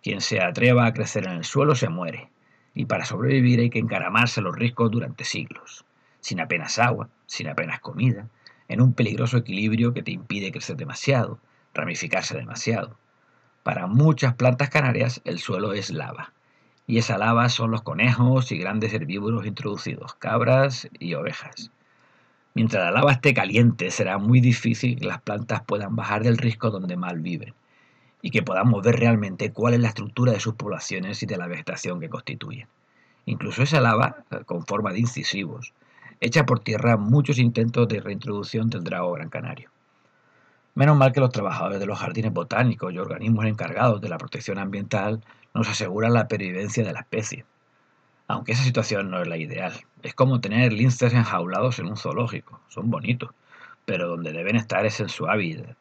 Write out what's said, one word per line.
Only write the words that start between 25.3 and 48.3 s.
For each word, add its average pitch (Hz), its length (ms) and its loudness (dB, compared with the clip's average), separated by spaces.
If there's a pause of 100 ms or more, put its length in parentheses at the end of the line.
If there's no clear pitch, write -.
puedan 104 340 -4
bajar 107 260 -2
del 117 160 4
risco 117 320 0
donde 92 260 -6
mal 90 220 -4
viven, 80 360 -8 (680)
y 175 80 -6
que 107 140 0
podamos 98 400 2
ver 120 160 4
realmente 107 520 2
cuál 117 220 2
es 120 60 4
la 117 80 4
estructura 113 440 0
de 101 80 -2
sus 110 140 -4
poblaciones 98 680 -6
y - 20 -8
de 98 100 -4
la 87 120 -6
vegetación 87 500 -8
que 80 100 -10
constituyen. - 600 -12 (580)
Incluso 113 380 -2
esa 147 160 4
lava, 117 500 2
eh, - 160 -8
con 85 180 -6
forma 101 280 -2
de 101 80 -2
incisivos, - 720 -4 (460)
echa 131 240 4
por 123 160 2
tierra 113 360 2
muchos 117 420 4
intentos 117 500 2
de 107 120 -2
reintroducción 104 680 -4
del 104 160 -4
drago 90 280 -4
gran 80 180 -8
canario. 80 400 -10 (1040)
Menos 147 220 6
mal 131 160 6
que 143 80 2
los 123 100 6
trabajadores 98 500 -2
de 98 60 -4
los 101 120 -4
jardines 101 340 -2
botánicos 92 600 0
y 87 60 -8
organismos 107 480 0
encargados 107 540 0
de 104 80 -8
la 82 100 -6
protección 104 400 -8
ambiental 101 640 -4 (300)
nos 113 140 0
aseguran 107 440 0
la 110 160 4
pervivencia 98 560 -2
de 90 80 -4
la - 80 -10
especie. - 440 -8 (840)
Aunque - 240 -4